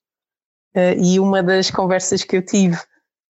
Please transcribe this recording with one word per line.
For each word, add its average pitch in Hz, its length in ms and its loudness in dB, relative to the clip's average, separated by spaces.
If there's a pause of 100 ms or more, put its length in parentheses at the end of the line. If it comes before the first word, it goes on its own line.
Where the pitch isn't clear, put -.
(760)
Eh, 180 220 2
e 185 220 2
uma 196 220 0
das 190 300 0
conversas 185 540 -2
que - 100 -2
eu 185 100 -2
tive, 190 320 2 (520)